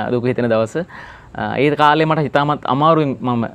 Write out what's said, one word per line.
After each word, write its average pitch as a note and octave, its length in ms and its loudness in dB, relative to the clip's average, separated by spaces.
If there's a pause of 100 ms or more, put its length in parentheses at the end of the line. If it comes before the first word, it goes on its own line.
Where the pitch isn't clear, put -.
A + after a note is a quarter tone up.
දුක A#2+ 160 -2
හිතෙන A#2+ 240 0
දවස. A2+ 260 0 (560)
අ, G#2+ 240 -6
ඒ C#3+ 200 2
කාලේ D3+ 300 4
මට D#3 140 0
හිතාමත් D3 460 0
අමාරුවෙන් D3+ 520 2
මම A#2+ 380 -2